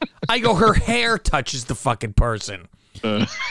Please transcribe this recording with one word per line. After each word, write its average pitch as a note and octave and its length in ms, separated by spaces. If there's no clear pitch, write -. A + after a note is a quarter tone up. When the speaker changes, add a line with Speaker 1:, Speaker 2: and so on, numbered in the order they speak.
Speaker 1:
I A#3 100
go, A3+ 160
"Her G#3 200
hair A#3 440
touches C3+ 460
the C3+ 100
fucking A#2 400
person." G#2 540
Speaker 2:
Uh. G#3 220